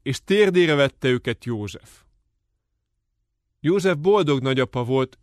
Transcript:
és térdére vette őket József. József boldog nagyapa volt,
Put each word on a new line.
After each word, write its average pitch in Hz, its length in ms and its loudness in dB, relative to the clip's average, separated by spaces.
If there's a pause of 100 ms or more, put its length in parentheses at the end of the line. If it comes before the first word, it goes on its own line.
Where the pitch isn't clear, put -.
és 139 200 -8
térdére 180 520 2
vette 139 320 0
őket 123 380 -4
József. 104 560 -12 (1600)
József 180 360 0
boldog 151 460 0
nagyapa 127 420 -2
volt, 131 400 -2